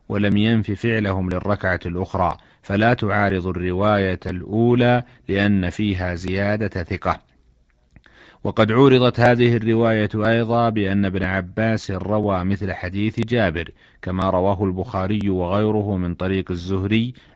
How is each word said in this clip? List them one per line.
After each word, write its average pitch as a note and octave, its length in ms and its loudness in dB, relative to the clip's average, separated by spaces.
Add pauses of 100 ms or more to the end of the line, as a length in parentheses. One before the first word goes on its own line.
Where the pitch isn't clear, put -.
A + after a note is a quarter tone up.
ولم G2+ 280 0
ينف G#2+ 340 2
فعلهم G2 600 -2
للركعة F2+ 560 -2
الأخرى، F2 500 -2 (260)
فلا A2 320 2
تعارض G2 520 0
الرواية F#2 800 -2
الأولى، A#2+ 760 2 (260)
لأن G2 420 2
فيها F#2 440 -2
زيادة F#2+ 680 -4
ثقة. F2+ 380 -4 (1200)
وقد G#2+ 280 2
عُرضت B2+ 480 6
هذه A#2+ 360 6
الرواية A2+ 580 2
أيضًا A2+ 540 2
بأن G2+ 360 0
ابن F#2+ 180 -2
عباس F#2+ 680 -2
روى F#2+ 540 -2
مثل F#2+ 280 -2
حديث G2+ 480 -4
جابر، G#2 500 -2 (320)
كما F#2 280 -2
رواه F#2 340 0
البخاري F#2+ 640 -2
وغيره G2+ 640 0
من F2 180 -4
طريق F#2 360 -4
الزهري G2 640 -2 (220)